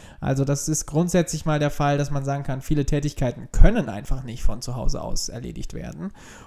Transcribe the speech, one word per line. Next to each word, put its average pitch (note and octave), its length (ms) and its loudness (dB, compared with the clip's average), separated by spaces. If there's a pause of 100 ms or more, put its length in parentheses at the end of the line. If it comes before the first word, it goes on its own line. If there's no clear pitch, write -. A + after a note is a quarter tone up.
(200)
Also C3+ 240 0
das C#3 240 0
ist D#3 180 0
grundsätzlich E3 600 2
mal D3+ 140 2
der D3 100 2
Fall, C#3+ 280 2
dass C#3+ 140 0
man C#3 140 0
sagen C#3 180 -2
kann, C3+ 180 -2
viele D3 240 2
Tätigkeiten C#3+ 640 0
können G3 380 6
einfach A2 340 -4
nicht A#2 200 -8
von A2+ 180 4
zu B2 140 -6
Hause - 260 0
aus - 280 -4
erledigt - 440 -10
werden. D3+ 380 -10 (360)